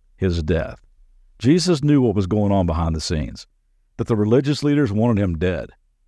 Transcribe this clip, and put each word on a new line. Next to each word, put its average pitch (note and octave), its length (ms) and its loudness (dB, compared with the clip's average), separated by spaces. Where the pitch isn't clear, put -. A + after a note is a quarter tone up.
his E2+ 260 0
death." D#2 380 -4
Jesus D#3+ 460 2
knew D3 180 4
what G#2+ 140 0
was G2 100 0
going G#2 240 0
on G2 160 2
behind E2 300 -2
the D#2 40 -6
scenes, - 460 -6
that A#2 100 -4
the A#2 80 0
religious C3 480 0
leaders D3 260 2
wanted G#2+ 320 2
him F2 160 -2
dead. F2 320 -4